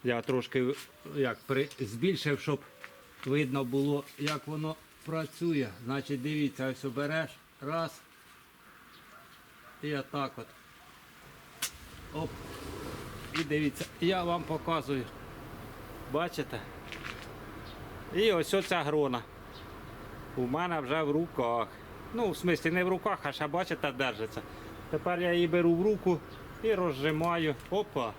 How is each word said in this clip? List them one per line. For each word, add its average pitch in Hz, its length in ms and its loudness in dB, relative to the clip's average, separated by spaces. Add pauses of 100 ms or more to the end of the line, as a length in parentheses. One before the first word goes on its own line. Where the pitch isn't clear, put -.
Я 120 180 2
трошки, 127 540 2 (400)
як, 127 300 2
при-, 139 240 2 (100)
збільшив, 139 600 0
щоб 147 200 0 (680)
видно 139 380 2
було, 139 400 2 (160)
як 151 280 -2
воно 156 280 -4 (300)
працює. 156 640 0 (160)
Значить, 135 360 -2
дивіться, 139 500 0
ось 127 140 -8
обереш, 143 440 0 (320)
раз. 160 400 -2 (1800)
І 147 140 -2
отак 135 420 -2
от. 113 100 -10 (1700)
Оп. 160 160 -2 (1120)
І 165 40 0
дивіться, 151 420 2 (160)
я 185 220 4
вам 170 200 2
показую. 147 600 0 (1080)
Бачите? 147 500 0 (1500)
І 214 160 8
ось 165 220 4
оця 180 300 4
грона. 143 400 4 (1120)
У 131 60 0
мене 160 380 2
вже 143 240 2
в 147 80 4
руках. 120 560 2 (460)
Ну, 220 180 2
в 151 60 -2
смислі, 165 340 4
не 180 120 4
в 180 40 4
руках, 185 360 2
а 147 80 0
ще, 151 160 -2
бачите, 160 440 0
держиться. 113 500 0 (480)
Тепер 175 320 0
я 175 120 4
її 175 140 6
беру 170 280 8
в 170 80 4
руку 190 360 4 (440)
і 220 100 4
розжимаю. 160 840 2 (140)
Опа. 143 500 0